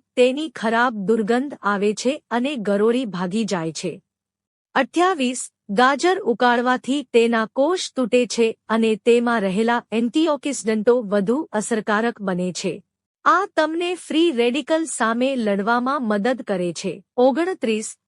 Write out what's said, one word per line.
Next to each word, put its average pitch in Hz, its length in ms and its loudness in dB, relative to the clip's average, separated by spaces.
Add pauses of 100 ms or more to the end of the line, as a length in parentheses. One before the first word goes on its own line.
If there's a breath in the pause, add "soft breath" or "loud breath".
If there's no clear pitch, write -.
(160)
તેની 262 340 2
ખરાબ 226 560 -2
દુર્ગંધ 233 560 0
આવે 202 320 0
છે 262 240 -2 (120)
અને 247 260 -2
ગરોળી 220 500 0
ભાગી 185 380 -4
જાય 170 280 -4
છે. 160 200 -8 (800)
અઠ્યાવીસ, 277 760 0 (220)
ગાજર 262 500 2
ઉકાળવાથી 247 800 0 (100)
તેના 226 420 2
કોષ 330 380 0
તૂટે 247 340 0
છે 226 280 0 (140)
અને 226 280 2
તેમાં 233 440 2
રહેલા 226 420 0 (100)
એન્ટીઓક્સિડન્ટો 240 1080 0
વધુ 208 340 0 (160)
અસરકારક 220 680 -2
બને 180 320 -4
છે. 160 300 -8 (420)
આ 339 220 2
તમને 330 480 -2
ફ્રી 330 360 0
રેડિકલ 254 540 0
સામે 240 520 -2
લડવામાં 240 640 0
મદદ 208 400 -2
કરે 180 300 -4
છે. 165 200 -6 (240)
ઓગણત્રીસ, 247 720 0 (180)